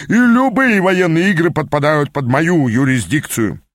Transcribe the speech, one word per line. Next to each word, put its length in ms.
и 40
любые 720
военные 480
игры 200
подпадают 640
под 140
мою 420
юрисдикцию». 960